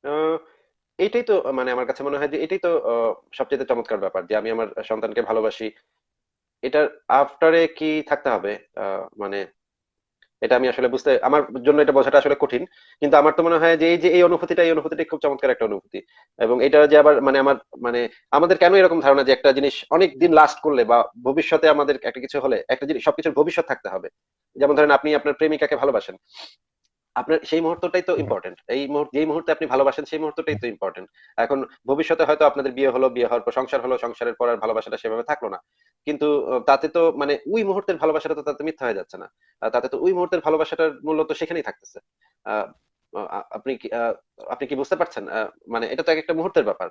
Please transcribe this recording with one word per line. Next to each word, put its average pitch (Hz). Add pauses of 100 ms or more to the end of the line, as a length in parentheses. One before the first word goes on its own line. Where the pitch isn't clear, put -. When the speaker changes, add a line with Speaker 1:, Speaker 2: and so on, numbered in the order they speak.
Speaker 1:
আহ, 156 (600)
এইটাই 208
তো 196
মানে 127
আমার 123
কাছে 131
মনে 143
হয় 143
যে 143
এটাই 185
তো, 170
আহ, 117 (180)
সবচেয়ে 131
চমৎকার 113
ব্যাপার 92
যে 107
আমি 107
আমার 113 (180)
সন্তানকে 110
ভালোবাসি। 110 (920)
এটার 147
আফটারে 160
কি 156
থাকতে 139
হবে? 101 (180)
আহ, 95 (100)
মানে 98 (920)
এটা 123
আমি 127
আসলে 127
বুঝতে, 127
আমার 131
জন্য 147
এটা 147
বোঝাটা 135
আসলে 143
কঠিন। 139 (340)
কিন্তু 147
আমার 147
তো 175
মনে 165
হয় 165
যে 165
এই 170
যে 165
এই 180
অনুভূতিটা, 175
এই 165
অনুভূতিটা 156
খুব 151
চমৎকার 139
একটা 117
অনুভূতি। 101 (380)
এবং 117
এটা 147
যে 151
আবার 143
মানে 139
আমার, 135 (240)
মানে 120 (220)
আমাদের 170
কেন 185
এরকম 175
ধারণা 139
যে 131
একটা 131
জিনিস 139
অনেক 165
দিন 170
লাস্ট 156
করলে 139
বা 117 (140)
ভবিষ্যতে 156
আমাদের 147
একটা 120
কিছু 135
হলে 127
একটা 131
জিনিস, 143
সবকিছুর 156
ভবিষ্যৎ 156
থাকতে 127
হবে। 95 (460)
যেমন 143
ধরেন 147
আপনি 151
আপনার 147
প্রেমিকাকে 151
ভালোবাসেন, 120 (1000)
আপনার 156
সেই 160
মুহূর্তটাই 170
তো 180
Speaker 2:
হুম। 156
Speaker 1:
ইম্পর্টেন্ট। 92 (100)
এই 135
মুহূর্ত, 147
যেই 151
মুহূর্তে 160
আপনি 151
ভালোবাসেন 135
সেই 156
মুহূর্তটাই 156
তো 120
ইম্পর্টেন্ট। 95 (260)
এখন 131 (220)
ভবিষ্যতে 156
হয়তো 151
আপনাদের 139
বিয়ে 135
হলো, 127
বিয়ে 120
হওয়ার 117
পর 117
সংসার 131
হলো, 127
সংসারের 117
পর 123
আর 117
ভালোবাসাটা 107
সেভাবে 113
থাকলো 120
না। 95 (420)
কিন্তু, 147
আহ, 123
তাতে 135
তো 165
মানে 143 (140)
ওই 220
মুহূর্তের 196
ভালোবাসাটা 156
তো 147
তাতে 143
মিথ্যা 156
হয়ে 113
যাচ্ছে 92
না। 90 (280)
আহ, 110
তাতে 123
তো 131
ওই 180
মুহূর্তের 180
ভালোবাসাটার 160 (140)
মূল্য 156
তো 156
সেখানেই 165
থাকতেছে। - (440)
আহ, 107 (460)
আ-, 101
আপনি 127
কি, -
আহ, 117
আপনি 127
কি 143
বুঝতে 139
পারছেন? -
আহ, 107 (200)
মানে 113
এটা 131
তো 165
এক 156
একটা 160
মুহূর্তের 165
ব্যাপার। 95